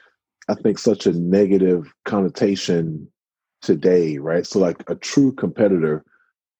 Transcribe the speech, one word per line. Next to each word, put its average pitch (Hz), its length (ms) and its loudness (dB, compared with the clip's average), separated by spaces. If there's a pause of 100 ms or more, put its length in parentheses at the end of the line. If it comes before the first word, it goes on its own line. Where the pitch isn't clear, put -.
(460)
I - 80 -2
think, - 240 -2
such - 280 0
a 92 60 2
negative 90 800 2 (140)
connotation 90 1040 -2 (540)
today, 82 560 2
right? 80 280 -4
So, - 120 -2
like, 87 320 0
a 85 40 -4
true 135 380 0
competitor, 85 720 0 (560)